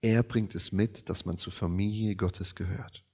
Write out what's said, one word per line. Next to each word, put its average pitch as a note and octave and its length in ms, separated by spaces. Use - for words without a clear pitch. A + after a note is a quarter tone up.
Er A2+ 220
bringt G#2+ 320
es - 180
mit, G2+ 340
dass F#2 160
man F2 140
zur - 160
Familie G2+ 640
Gottes F#2 380
gehört - 580